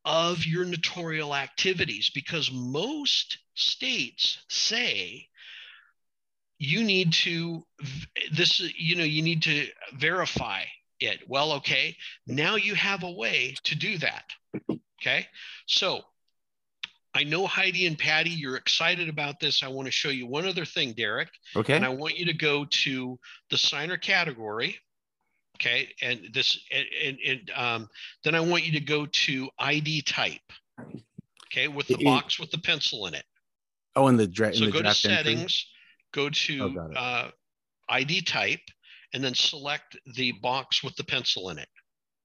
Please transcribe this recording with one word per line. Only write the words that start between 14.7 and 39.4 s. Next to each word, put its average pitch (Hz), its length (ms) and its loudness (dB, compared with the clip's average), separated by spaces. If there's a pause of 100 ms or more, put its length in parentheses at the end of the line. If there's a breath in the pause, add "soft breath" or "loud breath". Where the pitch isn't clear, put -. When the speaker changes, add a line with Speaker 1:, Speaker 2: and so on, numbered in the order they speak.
Speaker 1:
Okay, 143 280 0 (400 loud breath)
so 165 340 0 (1120)
I 139 100 2
know 165 220 0
Heidi 185 400 2
and 160 140 0
Patty, 156 320 2
you're 139 260 -4
excited 170 520 2
about 147 300 -4
this. 147 220 2
I 139 60 -4
want 135 180 -4
to 123 60 -2
show - 180 0
you 127 160 -2
one 147 220 -2
other 175 180 -2
thing, 143 280 -2
Derek. 117 360 -2 (260 loud breath)
Speaker 2:
Okay. 120 200 4
Speaker 1:
And 156 100 4
I 131 40 2
want 156 280 -4
you 175 80 -2
to 165 80 0
go 147 320 2
to 131 540 -2 (320 loud breath)
the 131 80 0
signer 156 380 0
category. 139 800 0 (840)
Okay, 123 320 0 (120)
and 123 180 -2 (140)
this, - 260 2 (120)
and, 135 140 0 (180)
and, 135 140 -4 (100)
and, 127 280 -2
um, 117 340 -2 (340 loud breath)
then 156 120 2
I 165 40 4
want 170 260 4
you 160 80 0
to 151 60 4
go 147 260 0
to 131 440 0 (100)
I 143 200 2
D 151 220 0
type. 98 400 -2 (1040)
Okay, 131 220 -2
with 143 200 -4
the 131 80 4
Speaker 2:
It, - 60 -2
it 147 40 4
Speaker 1:
box 143 340 4
with 165 120 -8
the 165 80 -4
pencil 139 460 0
in 80 80 -6
it. 71 120 -8 (720)
Speaker 2:
Oh, 135 120 8
in 123 100 8
the 107 100 6
dra-, 107 220 2
in 104 60 -2
Speaker 1:
So 110 100 4
Speaker 2:
the 104 60 4
Speaker 1:
go 98 80 2
to 107 40 0
Speaker 2:
draft 104 220 4
entry? 196 120 6
Speaker 1:
settings, 156 500 0 (440 soft breath)
go 143 180 0
to, 143 340 0
Speaker 2:
Oh, - 60 0
got 135 220 -8
it. 135 60 -6
Speaker 1:
uh, 123 340 -2 (580)
I 127 140 4
D 180 180 0
type, 127 400 0 (520 soft breath)
and 131 100 -4
then 127 120 0
select 147 600 -2 (180)